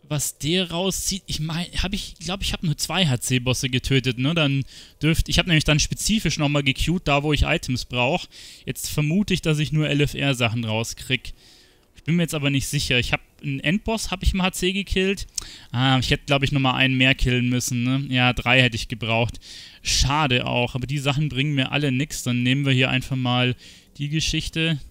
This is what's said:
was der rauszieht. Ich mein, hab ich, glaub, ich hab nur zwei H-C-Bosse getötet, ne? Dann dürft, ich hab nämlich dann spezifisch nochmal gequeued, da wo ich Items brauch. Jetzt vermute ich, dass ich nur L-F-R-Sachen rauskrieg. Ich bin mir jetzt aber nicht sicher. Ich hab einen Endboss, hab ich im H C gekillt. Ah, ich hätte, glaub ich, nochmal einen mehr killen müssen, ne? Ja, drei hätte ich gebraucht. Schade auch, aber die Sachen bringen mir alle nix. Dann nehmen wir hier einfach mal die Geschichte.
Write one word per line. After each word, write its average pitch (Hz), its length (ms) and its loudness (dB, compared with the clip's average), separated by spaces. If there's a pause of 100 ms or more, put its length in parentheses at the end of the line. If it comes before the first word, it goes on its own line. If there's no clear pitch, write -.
was 143 300 -4
der 170 320 0
rauszieht. 175 560 -2
Ich - 140 -6
mein, 160 260 -4 (160)
hab 185 100 0
ich, - 280 -8
glaub, 180 240 -6
ich - 100 -2
hab - 80 -6
nur 151 160 0
zwei 170 300 0
H-C-Bosse 127 640 0
getötet, 127 480 0
ne? 143 160 0
Dann 139 280 0 (380)
dürft, 156 280 2
ich - 100 2
hab 175 80 0
nämlich 156 160 4
dann 151 160 4
spezifisch - 580 0
nochmal 147 240 2
gequeued, 156 460 0
da 143 160 2
wo 151 100 2
ich 139 80 2
Items 143 440 0
brauch. 127 420 0 (400)
Jetzt - 240 -8
vermute 170 420 0
ich, 170 80 -2
dass 156 160 0
ich 143 140 -2
nur 151 180 0
L-F-R-Sachen 135 760 0
rauskrieg. - 680 -4 (640)
Ich - 80 -20
bin 165 140 0
mir 175 40 2
jetzt 165 140 -4
aber 143 160 0
nicht 135 160 0
sicher. 139 320 0
Ich - 140 -2
hab - 80 -4 (200)
einen 139 180 -4
Endboss, 214 520 -2
hab 185 100 -6
ich - 140 2
im 190 80 0
H 185 80 2
C 185 220 -2
gekillt. 190 520 -2 (460)
Ah, 131 260 4
ich 127 140 2
hätte, 143 160 0
glaub 139 160 2
ich, 127 80 0
nochmal 131 240 2
einen 131 220 2
mehr 131 180 4
killen 123 340 2
müssen, 123 340 -2
ne? 135 260 0
Ja, 123 240 4
drei 127 280 4
hätte 120 140 4
ich - 120 -4
gebraucht. 113 520 -2 (420)
Schade 131 640 2
auch, 123 300 0
aber 127 100 -4
die 143 140 -4
Sachen 139 300 0
bringen 139 260 0
mir 131 160 0
alle 143 200 0
nix. 131 300 -2
Dann 123 220 0
nehmen 131 200 2
wir 135 100 2
hier 131 180 2
einfach 131 240 -2
mal 123 400 0 (420)
die 143 120 -8
Geschichte. 160 680 -2 (120)